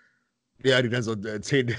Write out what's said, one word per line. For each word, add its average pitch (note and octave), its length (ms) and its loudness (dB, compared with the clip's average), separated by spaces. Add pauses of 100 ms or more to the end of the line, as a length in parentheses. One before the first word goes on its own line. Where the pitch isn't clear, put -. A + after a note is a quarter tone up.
(640)
Ja, C3 180 4
die B2 80 2
dann A#2+ 140 -2
so, A2+ 120 -4
äh, G#2+ 260 -6
zehn, B2 380 0